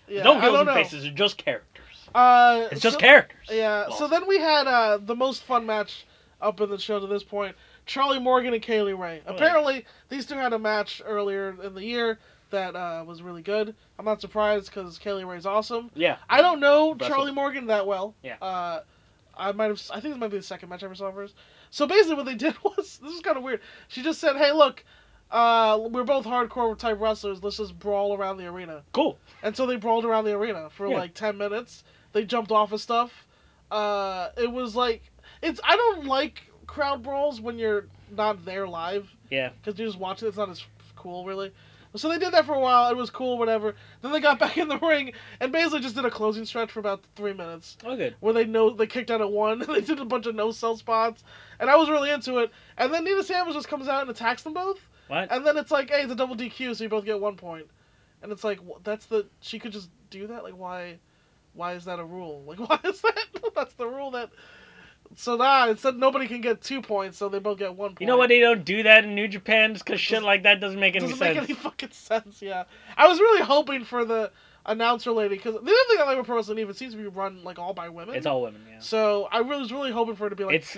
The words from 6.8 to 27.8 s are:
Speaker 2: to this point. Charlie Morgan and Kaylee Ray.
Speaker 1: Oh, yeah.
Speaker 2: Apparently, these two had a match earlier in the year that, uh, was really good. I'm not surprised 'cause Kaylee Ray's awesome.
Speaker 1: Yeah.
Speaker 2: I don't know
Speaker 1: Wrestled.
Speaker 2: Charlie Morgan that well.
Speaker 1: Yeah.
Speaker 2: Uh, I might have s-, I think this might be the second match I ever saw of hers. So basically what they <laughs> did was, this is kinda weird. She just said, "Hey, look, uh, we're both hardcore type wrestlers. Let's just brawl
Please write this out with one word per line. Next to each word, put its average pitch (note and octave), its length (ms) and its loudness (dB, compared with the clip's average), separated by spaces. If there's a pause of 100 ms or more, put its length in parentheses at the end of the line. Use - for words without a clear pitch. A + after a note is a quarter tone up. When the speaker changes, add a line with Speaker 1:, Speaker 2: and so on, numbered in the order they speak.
Speaker 2:
to G3 80 -6
this G3+ 160 -4
point. G3+ 320 -8 (300)
Charlie C#4 340 0
Morgan B3+ 340 2
and A3+ 80 -2
Kaylee G#3 360 0
Ray. E3 280 -10
Speaker 1:
Oh, F#3 60 -8
yeah. F#3 60 -10
Speaker 2:
Apparently, D4+ 480 2 (240)
these C4 160 -8
two D4 100 -10
had B3+ 180 -2
a A3 60 -2
match G#3+ 460 -4
earlier G3 580 -4
in G3 100 -12
the F#3+ 100 -12
year A#3 360 -4 (320)
that, F#3 240 -4
uh, E3+ 320 -8
was E3+ 140 -16
really F3 200 -14
good. G#3+ 320 -4 (240)
I'm G#3 80 -14
not G#3+ 160 0
surprised G#3 500 -2
'cause F3+ 280 -12
Kaylee G3 280 -8
Ray's E3+ 180 -12
awesome. A3 500 -4
Speaker 1:
Yeah. D#3+ 220 2 (120)
Speaker 2:
I B3+ 120 8
don't F4 180 4
know D4 340 6
Speaker 1:
Wrestled. B3+ 160 -4
Speaker 2:
Charlie C#4 220 0
Morgan C#4 360 -4
that G#3 200 0
well. G3+ 260 -4 (100)
Speaker 1:
Yeah. A#2+ 180 -12
Speaker 2:
Uh, F3+ 400 -6 (560)
I G3 160 -2
might A3 140 0
have G#3 100 -2
s-, - 120 -16
I A3 120 -10
think D4 120 -8
this B3 60 -12
might A3 120 -6
be G3+ 60 -6
the F#3+ 60 -8
second F3+ 260 -14
match F3+ 140 -14
I G3 40 -12
ever F#3 80 -14
saw G3 120 -10
of F#3+ 80 -10
hers. G3+ 180 -14 (360)
So C#4+ 180 0
basically E4+ 280 4
what C#4 100 -4
they B3+ 100 -8
<laughs> A#3+ 120 -2
did - 160 -4
was, - 380 -4
this D4 120 -16
is E4+ 80 -14
kinda D4 180 -2
weird. B3+ 220 -6 (260)
She B3+ 160 -12
just D#4+ 160 -2
said, C#4+ 160 2
"Hey, C#4+ 160 4
look, D4 320 4 (480)
uh, A3+ 480 4 (100)
we're B3 140 -2
both C4 220 0
hardcore A#3 520 -2
type A3 220 -2
wrestlers. G#3 420 -2
Let's G3+ 160 -6
just F#3+ 220 -10
brawl G3+ 360 -2